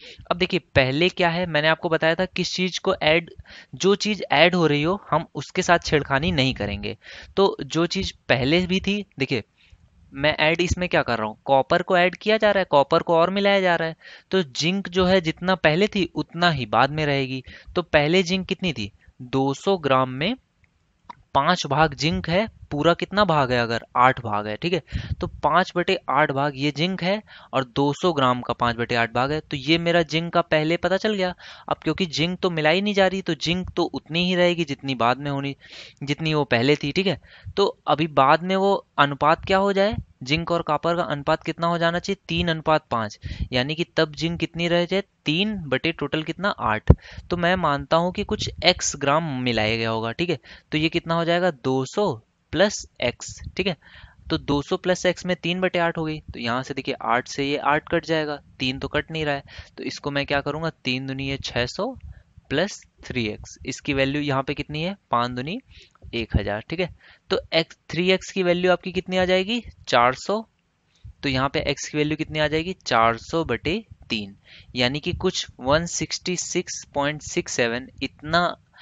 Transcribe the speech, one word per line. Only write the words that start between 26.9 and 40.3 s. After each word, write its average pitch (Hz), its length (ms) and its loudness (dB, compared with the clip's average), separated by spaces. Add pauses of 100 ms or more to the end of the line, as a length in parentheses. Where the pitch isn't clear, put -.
है 202 180 -2 (320)
और 131 120 0
दो 143 280 0
सौ 180 200 0
ग्राम 127 280 2
का 120 120 -2
पाँच 120 220 0
बटे 120 200 -2
आठ 117 180 2
भाग 131 180 0
है। 156 100 -2
तो - 160 -8
ये 143 200 2
मेरा 170 260 2
जिंक 165 300 -4
का 170 100 2
पहले 160 340 2
पता 180 200 0
चल 214 160 -2
गया। 185 200 -2 (360)
अब - 140 -2
क्योंकि 160 240 0
जिंक 165 320 -2
तो 185 100 0
मिलाई 160 320 2
नहीं 208 120 0
जा 190 140 4
रही, 190 140 -2
तो 175 140 -2
जिंक 175 400 -2
तो 175 100 0
उतनी 165 400 -4
ही 180 100 0
रहेगी 175 300 2
जितनी 135 300 -4
बाद 120 220 2
में 143 140 -4
होनी, 139 240 -4 (480)
जितनी 156 300 0
वो 151 120 4
पहले 131 300 4
थी, 143 160 -2
ठीक 190 160 0
है। 156 120 0 (380)
तो 196 80 4 (220)
अभी 151 220 2
बाद 143 340 4
में 185 120 0
वो 196 180 2 (240)
अनुपात 147 480 2
क्या 190 120 2
हो 202 160 2
जाए, 202 220 2 (280)
जिंक 160 280 -2